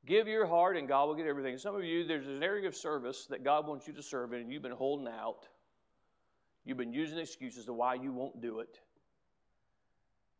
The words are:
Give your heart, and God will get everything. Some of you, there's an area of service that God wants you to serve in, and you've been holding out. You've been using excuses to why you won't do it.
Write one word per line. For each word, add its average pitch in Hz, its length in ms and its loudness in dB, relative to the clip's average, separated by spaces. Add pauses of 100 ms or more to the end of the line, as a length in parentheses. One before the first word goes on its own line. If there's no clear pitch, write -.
Give 208 200 6
your 214 200 4
heart, 175 300 6
and 143 120 -2
God 139 160 6
will 151 100 2
get 160 120 -2
everything. 135 320 -2
Some 196 180 -4
of 190 80 -2
you, 165 220 0
there's 147 200 -2
an 139 160 -4
area 196 240 0
of 165 80 -2
service 135 520 -4
that 131 180 -6
God 151 220 4
wants 147 200 -6
you 151 60 -12
to 143 100 -12
serve 123 300 -4
in, 120 80 -4
and 120 120 -8
you've 147 100 -8
been 127 100 -6
holding 135 340 0
out. 113 400 -6 (1200)
You've 127 140 -6
been 117 140 -4
using 156 260 -4
excuses 123 480 -10
to 123 60 -6
why 120 220 2
you 131 180 -4
won't 127 280 -6
do 113 200 -4
it. - 200 -14 (1600)